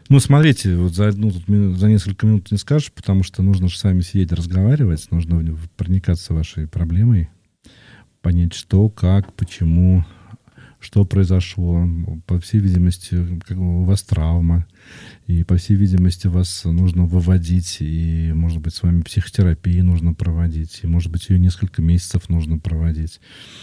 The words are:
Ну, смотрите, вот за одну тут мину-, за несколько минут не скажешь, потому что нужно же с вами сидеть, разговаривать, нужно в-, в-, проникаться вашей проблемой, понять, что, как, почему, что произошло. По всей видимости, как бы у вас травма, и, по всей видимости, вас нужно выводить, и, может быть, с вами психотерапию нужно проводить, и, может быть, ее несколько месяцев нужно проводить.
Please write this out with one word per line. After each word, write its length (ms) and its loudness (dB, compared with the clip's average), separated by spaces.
Ну, 120 8
смотрите, 580 4
вот 160 0
за 140 2
одну 240 0
тут 160 -8
мину-, 280 2
за 140 2
несколько 380 2
минут 240 0
не 60 0
скажешь, 340 -2
потому 320 0
что 180 -6
нужно 280 2
же 80 -6
с 60 -6
вами 180 2
сидеть, 300 -2
разговаривать, 800 0
нужно 260 0
в-, 180 -4
в-, 160 -14
проникаться 600 -4
вашей 340 -6
проблемой, 640 0
понять, 320 0
что, 360 0
как, 440 0
почему, 720 2
что 260 0
произошло. 840 0
По 120 -2
всей 200 -2
видимости, 580 0
как 100 -8
бы 240 -2
у 40 0
вас 180 0
травма, 640 -2
и, 180 -2
по 140 0
всей 180 0
видимости, 520 2
вас 380 -2
нужно 400 2
выводить, 760 0
и, 560 -2
может 240 -2
быть, 160 -8
с 80 -6
вами 180 2
психотерапию 800 0
нужно 300 2
проводить, 680 -4
и, 40 -4
может 240 -2
быть, 180 -6
ее 100 4
несколько 420 0
месяцев 480 0
нужно 300 -2
проводить. 600 -4